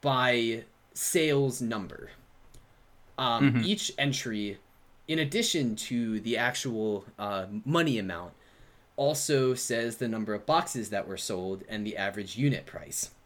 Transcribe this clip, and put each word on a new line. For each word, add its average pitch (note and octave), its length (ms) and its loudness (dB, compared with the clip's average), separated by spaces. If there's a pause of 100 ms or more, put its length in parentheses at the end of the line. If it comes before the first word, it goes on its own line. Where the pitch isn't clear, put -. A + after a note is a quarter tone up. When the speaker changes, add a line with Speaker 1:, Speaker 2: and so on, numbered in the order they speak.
Speaker 1:
by B2 640 4 (280)
sales C#3+ 680 2
number. A2 480 -6 (1040)
Um, B2+ 360 4
Speaker 2:
Mm-hmm. A#2 120 4
Speaker 1:
each G#3 320 0
entry, A2+ 600 -2 (480)
in D#3 140 0
addition D3+ 560 0
to A2+ 440 -2
the A2+ 160 -2
actual, A2 680 0 (140)
uh, G2+ 280 -4 (180)
money D3+ 340 2
amount, F2+ 340 -6 (640)
also C#3 580 2
says A#2 440 -2
the B2 100 -2
number G#2+ 260 -2
of G2+ 120 -6
boxes C3+ 440 0
that G2+ 160 -2
were F#2 100 -6
sold F#2+ 520 -4
and G#2+ 180 -4
the G#2+ 100 -4
average G2 400 -4
unit B2 300 0
price. - 440 -10 (160)